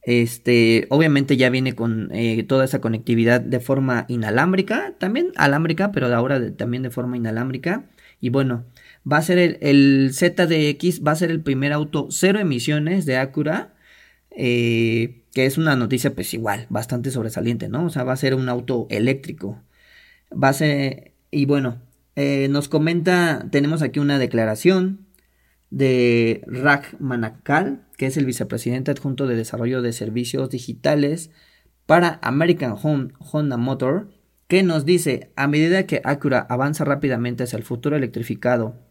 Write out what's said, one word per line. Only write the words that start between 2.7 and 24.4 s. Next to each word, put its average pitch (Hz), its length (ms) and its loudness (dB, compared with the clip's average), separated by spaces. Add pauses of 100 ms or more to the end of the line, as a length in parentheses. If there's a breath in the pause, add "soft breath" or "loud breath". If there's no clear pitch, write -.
conectividad 117 640 2
de 123 180 -2
forma 131 480 0
inalámbrica, 180 880 0
también 277 380 -2
alámbrica, 165 560 2
pero 127 160 0
de 120 80 2
ahora 131 240 2
de, 120 120 -4
también 120 320 -6
de 127 60 -6
forma 123 280 -6
inalámbrica. 127 720 -4 (320 soft breath)
Y 123 80 -2
bueno, 123 340 0 (480 soft breath)
va 147 60 4
a 160 40 4
ser 180 160 2
el, 175 220 2
el 139 540 4
Z 175 340 2
D 156 220 2
X, 160 360 -2
va 151 60 4
a 156 40 2
ser 165 160 0
el 160 100 -2
primer 139 320 -2
auto 147 360 -2
cero 196 300 2
emisiones 151 680 0
de 131 120 0
Acura, 147 560 -4 (580 soft breath)
eh, 117 1040 0
que 131 120 2
es 139 120 0
una 160 180 2
noticia, 127 400 0
pues, - 180 -8
igual, 113 360 -4
bastante 120 420 -4
sobresaliente, 113 560 -4
¿no? 131 180 -2
O 165 40 -2
sea, 139 160 -4
va 127 80 -2
a 127 40 -2
ser 131 160 0
un 131 160 -2
auto 123 400 -4
eléctrico. 117 720 -4 (720 soft breath)
Va 135 160 0
a 135 60 4
ser, 139 580 -2 (200)
y 143 140 0
bueno, 131 360 0 (340)
eh, 139 340 0
nos 143 200 -2
comenta, 170 840 2
tenemos 147 300 2
aquí 135 180 -2
una 143 200 2
declaración 147 840 0 (640)